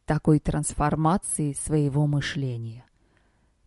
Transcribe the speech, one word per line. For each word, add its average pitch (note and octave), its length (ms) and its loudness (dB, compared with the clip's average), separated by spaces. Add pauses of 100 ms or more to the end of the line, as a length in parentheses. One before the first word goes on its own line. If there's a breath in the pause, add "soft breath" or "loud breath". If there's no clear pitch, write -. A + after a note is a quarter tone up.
такой D3+ 360 4
трансформации D3+ 1120 0
своего D3 520 0
мышления. B2 760 -4 (840)